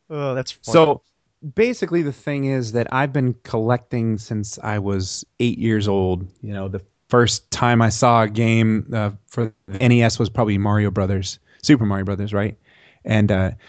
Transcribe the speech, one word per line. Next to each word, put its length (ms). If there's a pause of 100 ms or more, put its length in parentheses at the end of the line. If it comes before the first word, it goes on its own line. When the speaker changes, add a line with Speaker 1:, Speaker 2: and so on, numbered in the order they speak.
Speaker 1:
Oh, 260
that's 160
funny. 220
Speaker 2:
So 280 (540)
basically, 460
the 120
thing 320
is 280
that 180
I've 220
been 300
collecting 760
since 420
I 200
was 460 (140)
eight 180
years 300
old. 400 (140)
You 120
know, 140
the 140 (260)
first 440
time 300
I 80
saw 340
a 60
game, 640
uh, 180 (160)
for 260 (140)
the 140
N 100
E 120
S 160
was 100
probably 280
Mario 340
Brothers, 480 (240)
Super 220
Mario 200
Brothers, 280
right? 240 (480)
And, 260
uh, 200 (180)